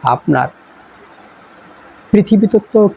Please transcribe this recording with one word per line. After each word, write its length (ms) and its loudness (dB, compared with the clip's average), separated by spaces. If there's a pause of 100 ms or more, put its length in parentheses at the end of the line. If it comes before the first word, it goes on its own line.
(140)
আপনার 340 -2 (1600)
পৃথিবীতত্ত্ব 640 0 (220)